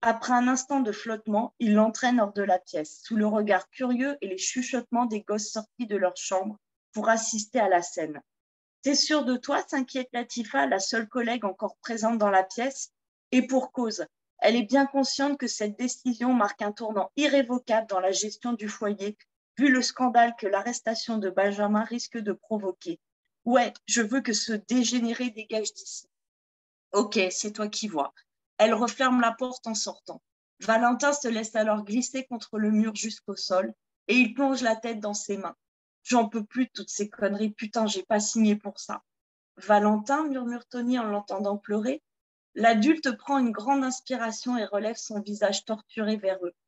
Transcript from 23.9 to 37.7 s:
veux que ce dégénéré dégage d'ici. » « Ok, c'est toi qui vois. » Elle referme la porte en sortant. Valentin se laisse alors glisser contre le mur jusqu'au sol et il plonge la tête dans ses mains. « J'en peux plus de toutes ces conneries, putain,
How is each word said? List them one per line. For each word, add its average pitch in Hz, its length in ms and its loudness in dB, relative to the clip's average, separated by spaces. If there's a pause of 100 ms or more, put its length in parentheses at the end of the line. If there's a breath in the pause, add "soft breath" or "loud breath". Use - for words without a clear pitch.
veux 226 200 0
que 240 100 -4
ce 214 220 -2
dégénéré 233 760 0
dégage 214 440 -6
d'ici. » « - 340 -16 (840)
Ok, 208 260 2 (120)
c'est 208 200 -6
toi 208 160 -6
qui 214 220 -6
vois. » 147 240 -4 (440 soft breath)
Elle 226 160 6
referme 247 480 2
la 226 100 4
porte 247 360 -8
en 220 60 -4
sortant. - 480 -8 (380)
Valentin 240 540 2
se 285 160 -4
laisse 220 260 -4
alors 214 280 2
glisser 247 420 -4
contre 226 340 -8
le 214 120 2
mur 214 220 2
jusqu'au 208 440 -8
sol 196 360 -2 (340)
et 220 80 4
il 247 180 4
plonge 269 280 0
la 226 140 2
tête 226 240 -8
dans 208 140 -4
ses 208 240 -6
mains. « 185 180 -10 (480)
J'en 233 240 2
peux 214 160 -6
plus 247 220 -2
de - 80 -16
toutes - 160 -12
ces 208 200 -6
conneries, 208 420 -2
putain, 220 360 -4